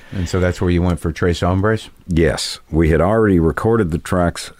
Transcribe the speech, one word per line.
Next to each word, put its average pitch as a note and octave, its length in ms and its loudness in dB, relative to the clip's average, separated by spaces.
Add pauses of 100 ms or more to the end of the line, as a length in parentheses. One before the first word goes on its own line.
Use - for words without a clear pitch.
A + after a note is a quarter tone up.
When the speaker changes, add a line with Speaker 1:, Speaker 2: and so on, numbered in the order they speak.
(120)
Speaker 1:
And F#2 160 -6
so F#2 120 -4
that's F2+ 200 -2
where F2+ 120 0
you F2 100 2
went F2 180 0
for E2+ 120 -4
Tres F2 300 -2
Hombres? F#2+ 480 0 (180)
Speaker 2:
Yes. E2 520 0 (120)
We D#2 180 2
had D#2 120 2
already G2+ 380 4
recorded F2+ 520 0
the E2 80 -2
tracks, - 600 -2